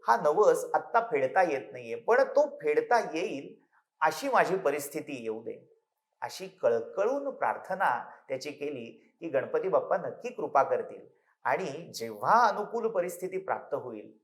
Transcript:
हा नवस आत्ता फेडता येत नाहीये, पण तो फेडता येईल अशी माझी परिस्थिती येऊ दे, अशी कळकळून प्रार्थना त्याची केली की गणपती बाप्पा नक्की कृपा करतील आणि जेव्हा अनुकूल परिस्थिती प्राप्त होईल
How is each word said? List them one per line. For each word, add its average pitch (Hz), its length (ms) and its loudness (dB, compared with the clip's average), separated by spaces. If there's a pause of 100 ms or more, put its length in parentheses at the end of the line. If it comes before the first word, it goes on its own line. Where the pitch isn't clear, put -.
हा 226 100 6
नवस 165 560 6
आत्ता - 260 2 (120)
फेडता 175 320 2
येत 139 280 -2
नाहीये, 120 240 -8
पण 226 260 4 (140)
तो 294 100 6 (160)
फेडता 156 380 2 (140)
येईल 160 400 -6 (480)
अशी 160 280 0
माझी 185 280 4
परिस्थिती 143 680 -4
येऊ 110 200 -6
दे, 107 140 -10 (640)
अशी 175 260 -10 (140)
कळकळून 208 680 0
प्रार्थना 175 600 -2 (400)
त्याची 135 220 -6
केली 139 340 -8 (340)
की 165 100 -10
गणपती 143 400 0
बाप्पा 156 280 2
नक्की - 320 -8
कृपा - 340 2
करतील 104 420 -4 (400)
आणि 147 200 0 (300)
जेव्हा 113 520 0
अनुकूल 208 400 -2
परिस्थिती 185 500 -4
प्राप्त 120 380 -4
होईल 117 360 -10 (120)